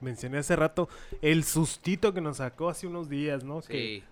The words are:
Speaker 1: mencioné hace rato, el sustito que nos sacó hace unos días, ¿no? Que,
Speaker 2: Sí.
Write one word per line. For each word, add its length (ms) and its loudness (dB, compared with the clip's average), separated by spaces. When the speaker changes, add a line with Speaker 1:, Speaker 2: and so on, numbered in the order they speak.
Speaker 1:
mencioné 380 -6
hace 160 2
rato, 340 2
el 220 6
sustito 720 2
que 60 -2
nos 160 -4
sacó 300 -4
hace 200 -4
unos 220 -8
días, 340 -2
¿no? 180 -8
Que, 400 -6
Speaker 2:
Sí. 100 -18